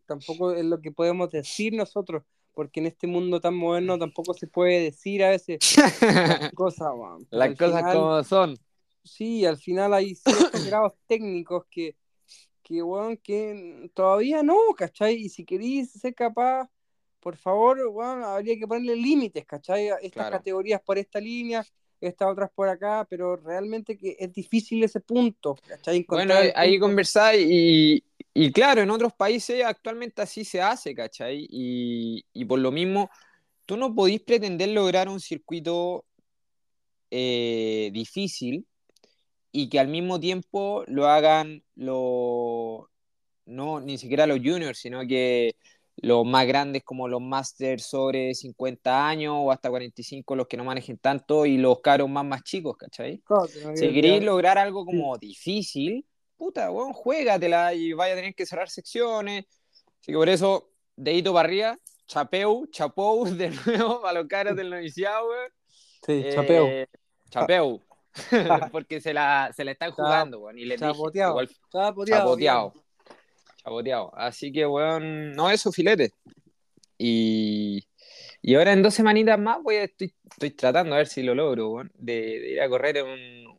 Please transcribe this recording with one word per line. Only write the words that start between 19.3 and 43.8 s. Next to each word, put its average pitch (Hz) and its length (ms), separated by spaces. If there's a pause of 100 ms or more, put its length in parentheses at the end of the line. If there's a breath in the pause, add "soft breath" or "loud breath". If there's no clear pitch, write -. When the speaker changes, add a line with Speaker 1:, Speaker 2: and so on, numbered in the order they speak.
Speaker 1:
¿cachai? 190 420
A 202 80
estas 185 160
Speaker 2:
Claro. 214 240
Speaker 1:
categorías 190 460
por 196 160
esta 196 200
línea, 233 460 (360)
estas 180 300
otras 196 240
por 196 140
acá, 202 400
pero 180 280
realmente 202 600
que 190 220
es 185 120
difícil 220 540
ese 214 160
punto, 233 540 (120)
¿cachai? 175 400
Speaker 2:
Bueno, 190 280
Speaker 1:
Encontrar 190 100
el 170 100
Speaker 2:
ahí 180 180
Speaker 1:
punto. 196 140
Speaker 2:
conversáis 202 600
y, 160 560 (300)
y 147 180
claro, 254 300
en 196 80
otros 226 240
países 240 500
actualmente 226 560
así 208 240
se 185 160
hace, 190 340
¿cachai? 120 540
Y, 120 760 (120)
y 123 100
por 127 140
lo 127 140
mismo, 185 360 (560 soft breath)
tú 202 140
no 247 160
podís 202 260
pretender 196 500
lograr 190 380
un 196 120
circuito, 170 840 (1080)
eh, 117 840
difícil 131 720 (840)
y 135 160
que 143 100
al 135 100
mismo 175 300
tiempo 185 720
lo 139 200
hagan 156 540 (140)
lo, 120 1120 (560)
no, 143 340